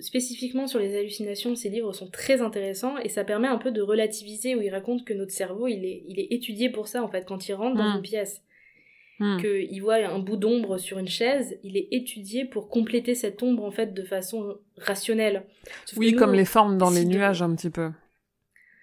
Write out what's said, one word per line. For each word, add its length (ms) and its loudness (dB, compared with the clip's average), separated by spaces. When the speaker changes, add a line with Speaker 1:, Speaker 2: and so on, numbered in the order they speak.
Speaker 1:
spécifiquement 680 -4
sur 120 -2
les 180 0
hallucinations. 580 -4
Ces 140 -6
livres 240 -4
sont 160 -12
très 320 2
intéressants, 580 -4
et 120 -4
ça 140 -2
permet 240 2
un 100 2
peu 120 -2
de 120 0
relativiser, 720 0
où 60 0
il 80 -2
raconte 340 -4
que 80 -4
notre 200 -6
cerveau, 360 -4
il 160 -2
est, 240 -6
il 100 -2
est 140 -2
étudié 380 0
pour 180 -6
ça, 160 -2
en 40 -2
fait, 180 -4
quand 220 -8
il 60 -4
rentre 220 0
dans 160 2
Speaker 2:
Hmm. 40 0
Speaker 1:
une 60 -4
pièce. 400 -6
Speaker 2:
Hmm. 200 0
Speaker 1:
Qu'il 440 -2
voit 140 4
un 220 0
bout 200 -2
d'ombre 400 2
sur 200 -8
une 100 -4
chaise, 540 0
il 140 -6
est 140 -2
étudié 560 -4
pour 240 -8
compléter 440 2
cette 280 -4
ombre, 220 2
en 60 -4
fait, 220 -2
de 100 -8
façon 540 -6
rationnelle. 680 0
Sauf 140 -8
Speaker 2:
Oui, 140 8
Speaker 1:
que 60 6
Speaker 2:
comme 120 10
Speaker 1:
nous, 80 8
Speaker 2:
les 80 8
formes 320 6
dans 100 6
les 120 4
Speaker 1:
si 60 4
de 100 4
Speaker 2:
nuages, 260 4
un 120 2
petit 140 -2
peu. 220 -4